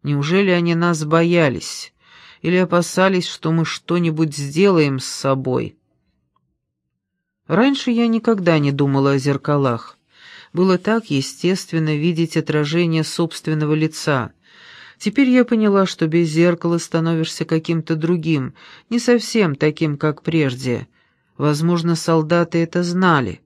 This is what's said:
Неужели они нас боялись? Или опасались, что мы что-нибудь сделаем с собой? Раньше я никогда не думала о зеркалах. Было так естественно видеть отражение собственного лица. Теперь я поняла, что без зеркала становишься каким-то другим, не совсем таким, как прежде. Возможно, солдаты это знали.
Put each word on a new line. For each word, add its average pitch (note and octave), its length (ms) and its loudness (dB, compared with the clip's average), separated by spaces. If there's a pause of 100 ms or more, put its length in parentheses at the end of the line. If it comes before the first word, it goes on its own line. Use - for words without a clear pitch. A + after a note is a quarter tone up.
Неужели D3+ 480 0
они E3+ 240 2
нас E3 300 0
боялись? E3 880 0 (500)
Или E3+ 140 0
опасались, F3+ 680 0
что - 260 -4
мы E3 140 2
что-нибудь D#3+ 680 -2
сделаем D3 640 2
с C3 60 -8
собой? C3 720 -4 (1700)
Раньше B3+ 440 2
я A#3 160 2
никогда A3 520 2
не C#3+ 140 2
думала C#3 400 2
о C#3 60 2
зеркалах. C#3 800 -2 (540)
Было F3+ 260 2
так A3 320 -2
естественно D#3 880 -2
видеть E3 400 -2
отражение D#3 680 0
собственного D#3 720 -2
лица. D#3 580 -2 (680)
Теперь B3+ 300 0
я B3 160 6
поняла, G#3+ 420 2
что - 200 -2
без E3 220 2
зеркала E3+ 500 2
становишься E3 680 -2
каким-то D#3+ 500 -2
другим, D#3 600 -2 (340)
не A#3 100 -2
совсем A3+ 560 0
таким, D3+ 420 -2
как D3+ 260 -4
прежде. C3 680 -2 (480)
Возможно, E3 580 0
солдаты E3 640 0
это E3 240 -2
знали. F3 640 0